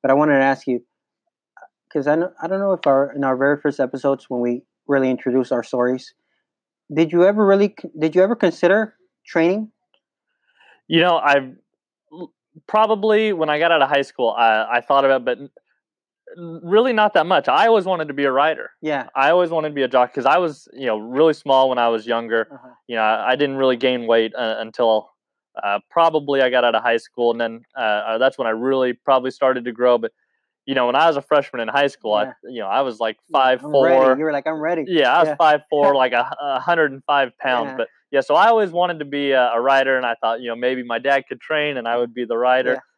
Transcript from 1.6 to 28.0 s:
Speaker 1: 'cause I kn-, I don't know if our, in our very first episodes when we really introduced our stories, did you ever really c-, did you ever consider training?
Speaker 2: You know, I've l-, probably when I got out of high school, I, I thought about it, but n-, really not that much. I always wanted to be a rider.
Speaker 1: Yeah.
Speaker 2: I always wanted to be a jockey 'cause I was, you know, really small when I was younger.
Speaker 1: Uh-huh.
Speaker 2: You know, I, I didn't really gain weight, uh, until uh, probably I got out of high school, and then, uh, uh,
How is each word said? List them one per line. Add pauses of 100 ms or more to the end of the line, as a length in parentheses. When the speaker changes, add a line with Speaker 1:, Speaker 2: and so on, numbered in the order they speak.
Speaker 1:
'cause
I
kn-,
I
don't
know
if
our,
in
our
very
first
episodes
when
we (240)
really
introduced
our
stories, (800)
did
you
ever
really
c-, (100)
did
you
ever
consider (300)
training? (1160)
Speaker 2:
You
know,
I've (560)
l-, (340)
probably
when
I
got
out
of
high
school,
I,
I
thought
about
it,
but
n-, (1160)
really
not
that
much.
I
always
wanted
to
be
a
rider. (100)
Speaker 1:
Yeah.
Speaker 2:
I
always
wanted
to
be
a
jockey
'cause
I
was,
you
know,
really
small
when
I
was
younger.
Speaker 1:
Uh-huh. (180)
Speaker 2:
You
know,
I,
I
didn't
really
gain
weight,
uh,
until (540)
uh, (100)
probably
I
got
out
of
high
school,
and
then, (140)
uh,
uh,